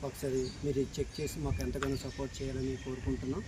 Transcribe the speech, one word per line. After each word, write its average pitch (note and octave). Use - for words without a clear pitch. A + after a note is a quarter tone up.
ఒకసారి C3
మీరు C#3
చెక్ -
చేసి D3
మాకు -
ఎంతగానో C#3
సపోర్ట్ C3+
చేయాలని C3
కోరుకుంటున్నాం. C3